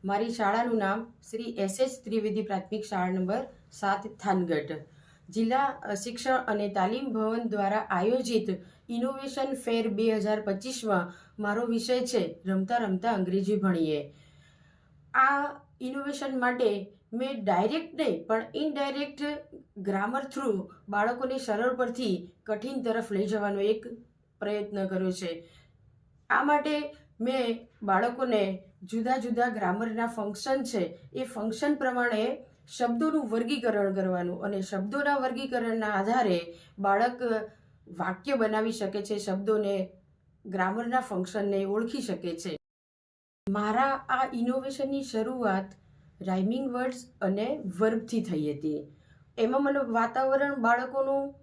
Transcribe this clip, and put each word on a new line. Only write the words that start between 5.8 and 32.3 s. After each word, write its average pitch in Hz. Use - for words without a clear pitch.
શિક્ષણ 240
અને 208
તાલીમ 220
ભવન 220
દ્વારા 202
આયોજિત 208
ઇનોવેશન 269
ફેર 233
બે 220
હજાર 214
પચીસમાં 196
મારો 208
વિષય 233
છે 185
રમતા 190
રમતા 202
અંગ્રેજી 190
ભણીએ. 160
આ 277
ઇનોવેશન 277
માટે 240
મેં 247
ડાયરેક્ટ 214
નહીં 190
પણ 226
ઇનડાયરેક્ટ 285
ગ્રામર 202
through 226
બાળકોને 247
સરળ 247
પરથી 240
કઠિન 233
તરફ 226
લઈ 202
જવાનો 202
એક 220
પ્રયત્ન 208
કર્યો 190
છે. 170
આ -
માટે 294
મેં 233
બાળકોને 214
જુદા 226
જુદા 240
ગ્રામરના 220
ફંક્શન 226
છે -
એ 254
ફંક્શન 233
પ્રમાણે 247